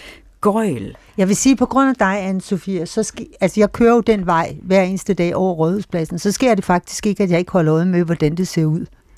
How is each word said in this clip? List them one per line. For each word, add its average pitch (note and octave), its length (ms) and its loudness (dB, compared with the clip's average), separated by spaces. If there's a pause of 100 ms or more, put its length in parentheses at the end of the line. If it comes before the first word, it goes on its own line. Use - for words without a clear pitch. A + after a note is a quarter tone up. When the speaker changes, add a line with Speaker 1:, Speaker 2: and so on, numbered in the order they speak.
(400)
Speaker 1:
gøjl. G3 560 -2 (220)
Speaker 2:
Jeg F#3+ 100 2
vil G3+ 80 2
sige, C4 200 4
på B3 100 0
grund C4+ 220 2
af C4 80 0
dig, F#3+ 340 -2
Anne-Sophia, F#3 540 -4
så F3+ 180 -6
sk-, - 380 -12
altså, G3 200 2
jeg G#3 120 2
kører A#3 220 4
jo A#3 60 4
den G#3 260 0
vej E3 360 0
hver F#3+ 200 2
eneste F#3+ 320 -2
dag F3 220 0
over F#3+ 180 0
Rådhuspladsen, E3+ 640 -2
så G3+ 140 -2
sker B3 220 2
det G3 100 0
faktisk - 420 -2
ikke, G#3 160 0
at F#3+ 80 0
jeg E3+ 80 2
ikke F3+ 140 -4
holder D#3 220 2
øje E3 120 2
med, F3 180 2
hvordan D#3+ 300 0
det F3 140 -2
ser D#3+ 160 0
ud. D#3 220 -2 (320)